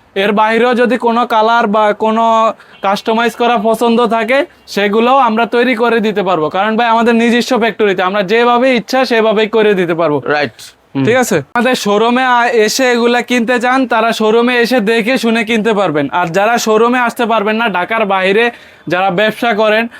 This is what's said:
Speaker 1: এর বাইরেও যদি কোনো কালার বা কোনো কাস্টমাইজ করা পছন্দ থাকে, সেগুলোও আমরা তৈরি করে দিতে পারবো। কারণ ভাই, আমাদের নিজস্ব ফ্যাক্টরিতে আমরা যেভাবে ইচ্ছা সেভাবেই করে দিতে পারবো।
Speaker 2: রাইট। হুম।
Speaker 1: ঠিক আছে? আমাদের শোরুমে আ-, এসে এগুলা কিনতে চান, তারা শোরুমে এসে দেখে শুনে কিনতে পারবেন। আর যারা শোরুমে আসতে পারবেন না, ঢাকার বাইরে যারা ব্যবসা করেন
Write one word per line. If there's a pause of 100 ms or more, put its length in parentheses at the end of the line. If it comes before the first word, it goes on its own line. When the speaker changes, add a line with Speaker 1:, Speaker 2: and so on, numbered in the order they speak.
(160)
Speaker 1:
এর
বাইরেও
যদি
কোনো
কালার
বা
কোনো (280)
কাস্টমাইজ
করা
পছন্দ
থাকে, (220)
সেগুলোও
আমরা
তৈরি
করে
দিতে
পারবো।
কারণ
ভাই,
আমাদের
নিজস্ব
ফ্যাক্টরিতে
আমরা
যেভাবে
ইচ্ছা
সেভাবেই
করে
দিতে
পারবো।
Speaker 2:
রাইট। (440)
হুম।
Speaker 1:
ঠিক
আছে? (120)
আমাদের
শোরুমে
আ-,
এসে
এগুলা
কিনতে
চান,
তারা
শোরুমে
এসে
দেখে
শুনে
কিনতে
পারবেন।
আর
যারা
শোরুমে
আসতে
পারবেন
না,
ঢাকার
বাইরে (360)
যারা
ব্যবসা
করেন (120)